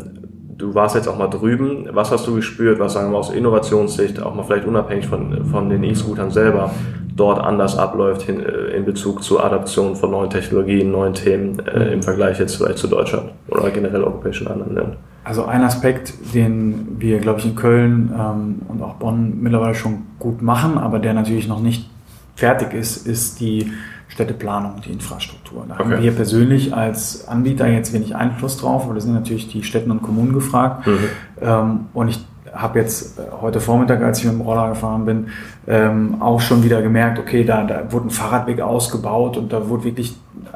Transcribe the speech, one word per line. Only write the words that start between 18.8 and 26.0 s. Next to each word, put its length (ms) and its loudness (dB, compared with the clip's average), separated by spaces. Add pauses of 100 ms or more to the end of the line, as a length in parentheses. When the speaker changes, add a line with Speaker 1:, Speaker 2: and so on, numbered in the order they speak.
Speaker 2:
auch 140 -8
Bonn 460 -2
mittlerweile 340 2
schon 280 -4 (140)
gut 240 -4
machen, 360 2
aber 220 0
der 140 0
natürlich 340 0
noch 140 -2
nicht 280 0 (460)
fertig 380 0
ist, 320 -6
ist 360 -4
die 280 -2 (380)
Städteplanung, 680 -4 (100)
die 60 -10
Infrastruktur. 760 -10
Da 100 -12
haben 140 0
Speaker 1:
Okay. 120 2